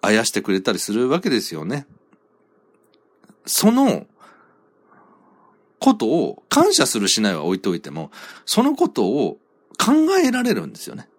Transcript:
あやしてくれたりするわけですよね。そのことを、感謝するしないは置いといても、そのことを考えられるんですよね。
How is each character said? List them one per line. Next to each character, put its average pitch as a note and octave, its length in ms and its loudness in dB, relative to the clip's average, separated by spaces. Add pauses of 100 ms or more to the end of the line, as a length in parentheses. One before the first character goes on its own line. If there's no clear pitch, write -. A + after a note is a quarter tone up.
あ G#2 100 2
や A2+ 120 2
し - 60 -2
て G2+ 120 -4
く G#2 100 -2
れ F#2+ 80 2
た G#2 120 -2
り F2+ 60 -4
す - 140 -6
る B2 160 0
わ E3 120 0
け G3 100 -2
で A#2 100 0
す - 140 -10
よ D2+ 100 -10
ね。 C#3 220 -8 (1600)
そ - 260 2
の A#3+ 340 0 (1700)
こ C4 160 4
と A#2 120 -4
を、 A#2+ 420 -2
感 F#4 260 4
謝 - 120 2
す A2+ 140 -2
る G2 80 0
し G#2+ 140 0
な G#2 80 2
い F2+ 40 -2
は D2+ 100 -6
置 F#2 120 0
い - 40 -8
と F#2 140 -2
い D#2+ 60 -6
て D2 100 -16
も、 D2+ 200 -10 (340)
そ - 180 0
の C#4 140 2
こ F4 120 0
と - 180 0
を C#3+ 320 -2 (400)
考 A#3 140 4 (300)
え C4 80 2
ら B3 120 -2
れ A#3+ 120 0
る F#2+ 120 -6
ん - 60 -14
で - 60 -20
す - 80 -16
よ - 80 -16
ね。 - 140 -16 (100)